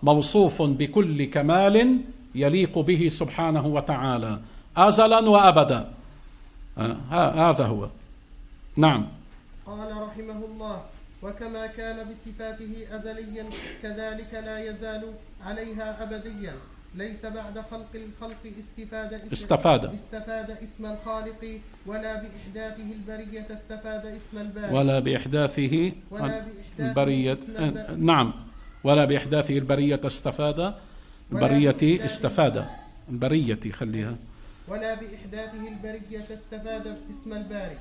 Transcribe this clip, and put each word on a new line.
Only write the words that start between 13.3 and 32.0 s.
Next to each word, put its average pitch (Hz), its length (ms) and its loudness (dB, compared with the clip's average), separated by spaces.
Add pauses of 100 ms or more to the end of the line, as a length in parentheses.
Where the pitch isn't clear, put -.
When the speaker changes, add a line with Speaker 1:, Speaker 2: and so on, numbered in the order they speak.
Speaker 2:
كذلك 220 500 -10
لا 220 380 -10
يزال 214 320 -10 (420)
عليها 214 580 -10
أبدياً. 208 500 -12 (420)
ليس 208 300 -10
بعد 214 460 -12
خلق 226 240 -14
الخلق 220 640 -14
استفاد 214 540 -12
اسم، 220 180 -14
Speaker 1:
استفاد. 143 540 2
Speaker 2:
استفاد 220 760 -10
اسم 220 220 -16
الخالق، 220 720 -10 (260)
ولا 214 380 -8
بإحداثه 214 680 -12
البرية 214 640 -12
استفاد 214 520 -12
اسم 214 320 -14
الباري". 208 380 -6
Speaker 1:
ولا 135 240 2
بإحداثه 139 920 0 (200)
Speaker 2:
ولا 196 160 -6
بإحداثه 220 260 -8 (260)
Speaker 1:
البرية، 135 540 0
Speaker 2:
اسم - 260 -10
الباري. 156 360 -4
Speaker 1:
نعم. 160 380 4 (500)
ولا 143 220 6
بإحداثه 143 520 0
البرية 143 480 2
استفاد، 147 540 -2
Speaker 2:
ولا 196 160 -2 (560)
Speaker 1:
البرية 139 400 4
Speaker 2:
بإحداثه 151 340 4